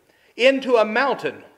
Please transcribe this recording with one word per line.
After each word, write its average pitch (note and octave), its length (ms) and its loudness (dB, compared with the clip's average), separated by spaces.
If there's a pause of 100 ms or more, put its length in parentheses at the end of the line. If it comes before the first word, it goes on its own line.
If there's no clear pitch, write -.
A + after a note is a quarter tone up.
(360)
into C4 400 2
a A3 80 4
mountain G#3+ 600 -4 (140)